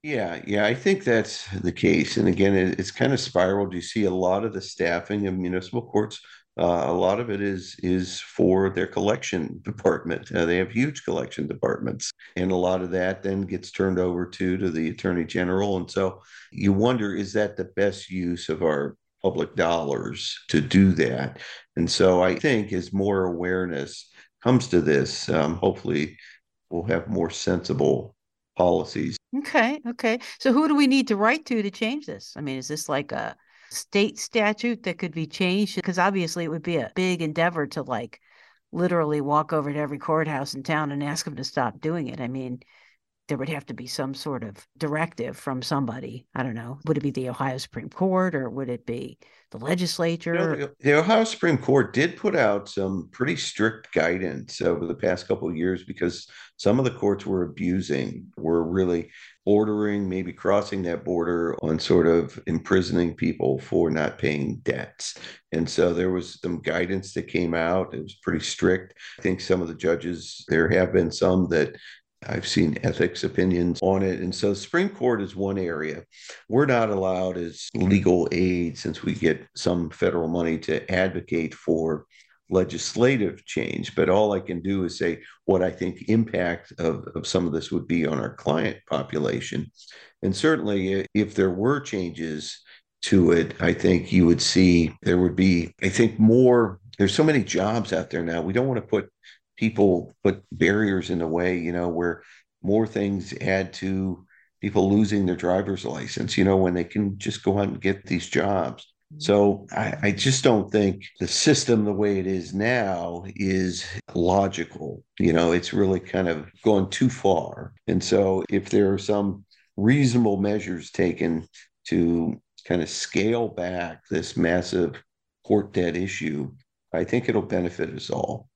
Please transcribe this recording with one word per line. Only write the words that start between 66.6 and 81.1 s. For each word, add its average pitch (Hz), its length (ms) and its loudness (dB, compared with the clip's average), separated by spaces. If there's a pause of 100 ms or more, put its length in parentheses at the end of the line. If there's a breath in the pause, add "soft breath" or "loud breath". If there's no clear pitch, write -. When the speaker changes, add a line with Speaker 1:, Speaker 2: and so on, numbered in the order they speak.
Speaker 1:
guidance 90 520 -4
that - 120 -6
came 85 280 -2
out. 85 380 0
It 67 120 -8
was - 180 -16
pretty 85 220 -2
strict. - 500 0 (240 loud breath)
I - 40 -20
think 92 180 0
some 92 200 0
of 85 60 -4
the 82 80 -8
judges, 82 720 -4
there 82 220 2
have 90 240 2
been 87 180 2
some 92 380 2
that 80 260 2 (540 loud breath)
I've - 200 -6
seen 85 340 0
ethics 87 420 0
opinions 87 580 0
on 95 200 2
it. 92 180 -2
And 92 140 -4
so 101 200 0
Supreme 175 340 -2
Court 123 320 0
is 92 160 -8
one 98 220 -2
area. 78 440 -4 (460 loud breath)
We're 135 180 4
not 117 220 2
allowed 92 480 0
as 85 380 -8
legal 90 580 4
aid, 87 460 0
since - 240 -6
we - 120 -2
get 80 400 0
some 87 360 0
federal 85 360 0
money, 82 340 0
to - 300 -4
advocate 90 640 -2